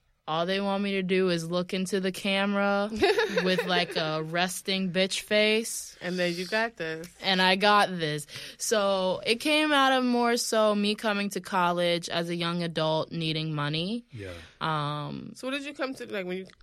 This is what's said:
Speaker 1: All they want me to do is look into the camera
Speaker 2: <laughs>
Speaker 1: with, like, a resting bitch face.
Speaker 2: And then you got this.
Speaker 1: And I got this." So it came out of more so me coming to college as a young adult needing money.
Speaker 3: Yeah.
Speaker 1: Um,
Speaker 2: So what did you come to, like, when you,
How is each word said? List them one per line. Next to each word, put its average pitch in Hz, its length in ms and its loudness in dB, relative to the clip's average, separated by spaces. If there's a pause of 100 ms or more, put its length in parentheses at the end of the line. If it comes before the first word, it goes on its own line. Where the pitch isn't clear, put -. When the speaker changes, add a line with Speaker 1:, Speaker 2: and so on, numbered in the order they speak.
(280)
Speaker 1:
All 160 180 0
they 190 160 0
want 196 220 0
me 202 100 -2
to 190 100 0
do 185 260 2
is 165 200 -2
look 180 240 -2
into 190 260 -2
the 190 120 -2
camera 202 800 0
Speaker 2:
<laughs> 381 520 2
Speaker 1:
with, 185 220 2
like, 175 320 0
a 156 260 -2
resting 180 680 -2
bitch 185 300 0
face. 214 760 0
Speaker 2:
And 180 180 -4
then 175 180 0
you 180 100 -6
got 220 320 -2
this. 160 300 -6 (140)
Speaker 1:
And 190 200 2
I 185 140 6
got 208 340 6
this." 151 380 -2 (300)
So 196 680 0
it 226 160 2
came 302 320 2
out 269 200 6
of 254 120 4
more 240 320 2
so 214 380 2
me 208 200 0
coming 202 360 -2
to 190 100 -6
college 175 680 0
as 170 220 -4
a 175 60 -4
young 170 280 -2
adult 156 480 0
needing 160 440 -2
money. 160 580 -4
Speaker 3:
Yeah. 101 160 -10 (320)
Speaker 1:
Um, 147 720 -4
Speaker 2:
So - 120 -12
what 262 100 -4
did 277 80 -10
you 294 80 -10
come 269 220 -6
to, 240 100 -12
like, 208 220 -6
when 180 100 -4
you, 190 80 -10 (180)